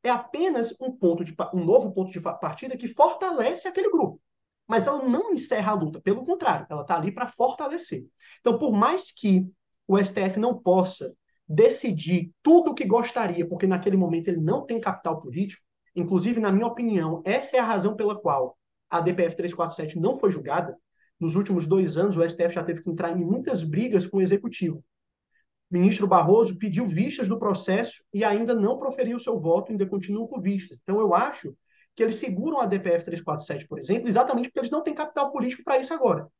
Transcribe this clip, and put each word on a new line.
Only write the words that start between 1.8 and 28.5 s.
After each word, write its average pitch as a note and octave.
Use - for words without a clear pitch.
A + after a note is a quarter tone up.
ponto F#3+
de F3+
fa-, E3
partida B3+
que B3
fortalece E4+
aquele F#4+
grupo. G3+
Mas A3
ela C#4
não D4+
encerra G#3+
a G#3+
luta, D#3+
pelo A3
contrário, E4+
ela D3+
tá E3+
ali E3
pra A#3+
fortalecer. C#4
Então, A#3
por A3+
mais C#4
que F#3
o G3
S G3
T G#3
F F#3+
não A#3+
possa F3+
decidir F3
tudo E4
o -
que C4
gostaria, F#3
porque F3+
naquele F#3+
momento E3
ele E3+
não A#3
tem A#3
capital E3
político, F#3
inclusive, F#3
na G3+
minha A3
opinião, G#3+
essa B3
é B3
a A3+
razão G#3
pela G#3
qual C3+
a E3+
D F3
P F3+
F E3
três F3
quatro D#3+
sete D#3
não A3
foi G3
julgada. C#3+
Nos E3
últimos F#3+
dois E3
anos, F3+
o E3
S E3
T E3+
F E3+
já E3
teve E3
que F3+
entrar E3+
em F3
muitas A3+
brigas F#3
com G3
o F#3+
executivo. F#3
O -
ministro G3
Barroso F#3
pediu G#3+
vistas G#3
do A3
processo G#3
e G3+
ainda A3+